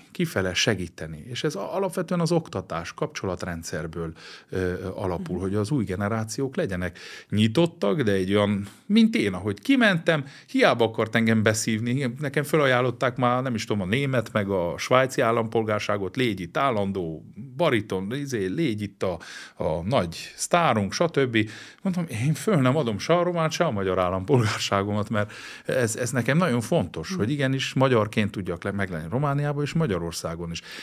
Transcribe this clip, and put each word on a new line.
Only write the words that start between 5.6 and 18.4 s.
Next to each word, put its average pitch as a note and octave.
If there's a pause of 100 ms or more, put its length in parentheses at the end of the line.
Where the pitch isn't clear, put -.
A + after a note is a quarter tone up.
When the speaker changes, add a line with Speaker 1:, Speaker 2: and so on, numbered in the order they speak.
Speaker 1:
új C3+
generációk A2
legyenek F#2 (300)
nyitottak, E3
de G#2+
egy F#2+
olyan, G2+ (180)
mint A3
én, G2+
ahogy G2
kimentem, F3 (220)
hiába D3+
akart A2
engem A2+
beszívni. A#2
Nekem D3
felajánlották B2+
már, B2
nem C3
is G#2+
tudom, G#2
a F#2
német, B2
meg G2+
a F2
svájci C3
állampolgárságot, A2
légy A2+
itt E2+
állandó, G2 (300)
bariton, A2
izé, C3+